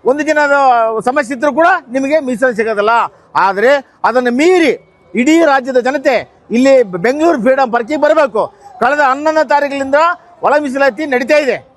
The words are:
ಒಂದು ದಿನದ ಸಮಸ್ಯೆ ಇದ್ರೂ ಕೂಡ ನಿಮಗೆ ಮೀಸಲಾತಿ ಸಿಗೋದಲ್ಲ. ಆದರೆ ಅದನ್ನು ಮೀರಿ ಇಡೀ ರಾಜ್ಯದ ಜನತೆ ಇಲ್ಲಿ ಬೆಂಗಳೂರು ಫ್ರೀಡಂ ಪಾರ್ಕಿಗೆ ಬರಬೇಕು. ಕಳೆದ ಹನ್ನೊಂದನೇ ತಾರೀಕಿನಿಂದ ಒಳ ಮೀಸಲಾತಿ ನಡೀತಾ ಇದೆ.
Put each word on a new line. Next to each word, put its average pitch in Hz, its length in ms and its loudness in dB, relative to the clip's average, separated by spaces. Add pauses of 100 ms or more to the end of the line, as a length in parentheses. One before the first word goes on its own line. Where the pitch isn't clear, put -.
ಒಂದು 285 220 -2
ದಿನದ 294 260 0 (520)
ಸಮಸ್ಯೆ 262 320 -2
ಇದ್ರೂ 277 160 -2
ಕೂಡ 320 140 0 (220)
ನಿಮಗೆ 269 320 -2
ಮೀಸಲಾತಿ 254 360 -2
ಸಿಗೋದಲ್ಲ. 214 340 -2 (440)
ಆದರೆ 196 580 0 (120)
ಅದನ್ನು 240 260 0
ಮೀರಿ 302 580 0 (260)
ಇಡೀ 311 300 2
ರಾಜ್ಯದ 269 320 0
ಜನತೆ 254 760 -2
ಇಲ್ಲಿ 254 320 4
ಬೆಂಗಳೂರು 247 580 -2
ಫ್ರೀಡಂ 262 300 0
ಪಾರ್ಕಿಗೆ 240 300 -4
ಬರಬೇಕು. 285 520 0 (280)
ಕಳೆದ 277 200 0
ಹನ್ನೊಂದನೇ 294 480 0
ತಾರೀಕಿನಿಂದ 277 460 -2 (480)
ಒಳ 220 180 0
ಮೀಸಲಾತಿ 277 460 -2
ನಡೀತಾ 269 300 0
ಇದೆ. 240 300 -2 (100)